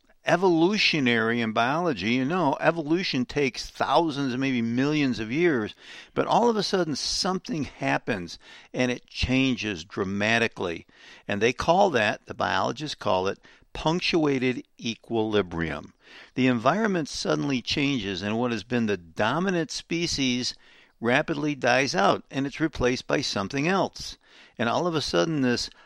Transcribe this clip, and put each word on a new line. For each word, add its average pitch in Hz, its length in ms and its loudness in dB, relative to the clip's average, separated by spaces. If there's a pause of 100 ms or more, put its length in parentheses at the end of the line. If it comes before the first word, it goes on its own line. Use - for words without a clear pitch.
(280)
evolutionary 160 1120 4
in 113 120 0
biology. 120 600 0
You 131 100 2
know, 156 340 0
evolution 160 680 0
takes - 440 -2
thousands 139 600 0
and 123 80 -4
maybe 131 200 0
millions 127 600 0
of 110 100 -6
years, 143 420 2 (420)
but 135 120 0
all 214 240 2
of 220 60 0
a 202 80 0
sudden 160 320 0
something 175 640 -4
happens 127 720 -4 (380)
and 127 160 0
it - 160 -8
changes 110 800 0
dramatically. 101 1000 -2 (440)
And 101 120 -2
they 120 120 4
call 185 380 2
that, 110 360 0
the - 80 -12
biologists 113 640 -2
call 95 320 0
it, 98 100 -4 (340)
punctuated 147 920 0 (160)
equilibrium. 101 1120 -2 (420)
The 127 140 2
environment 160 600 2
suddenly 143 540 -2
changes, 117 580 -2
and 104 160 -2
what 123 140 0
has 107 140 -4
been 120 220 0
the 104 100 0
dominant 151 720 -2
species 135 840 -2 (440)
rapidly 147 540 0
dies 131 400 2
out, 180 380 2
and 135 160 -2
it's - 100 -10
replaced 127 480 0
by 147 140 0
something 135 480 -2
else. - 500 -2 (400)
And 113 100 0
all 135 200 0
of 160 80 -2
a 143 40 0
sudden, 165 420 0
this 123 280 0 (160)